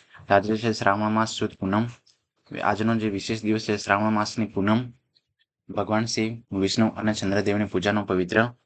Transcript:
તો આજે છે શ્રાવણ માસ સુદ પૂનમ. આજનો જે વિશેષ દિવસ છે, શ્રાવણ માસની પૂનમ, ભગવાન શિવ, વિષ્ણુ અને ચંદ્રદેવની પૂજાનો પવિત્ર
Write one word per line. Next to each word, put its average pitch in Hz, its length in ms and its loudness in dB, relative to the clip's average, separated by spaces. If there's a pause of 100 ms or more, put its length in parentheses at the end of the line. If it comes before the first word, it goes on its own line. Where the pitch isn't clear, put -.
(280)
તો 101 60 4
આજે 107 240 4
છે 110 160 0
શ્રાવણ 107 360 2
માસ 110 200 2
સુદ - 200 -4 (100)
પૂનમ. 101 280 0 (760)
આજનો 107 320 0
જે 110 140 0
વિશેષ 107 320 -4
દિવસ 110 240 0
છે, 104 120 0
શ્રાવણ 104 320 0
માસની 107 360 0
પૂનમ, 110 460 0 (760)
ભગવાન 107 360 -2
શિવ, 110 540 -4
વિષ્ણુ 98 280 2
અને 107 260 -2
ચંદ્રદેવની 101 520 0
પૂજાનો 101 400 0
પવિત્ર 95 480 0 (120)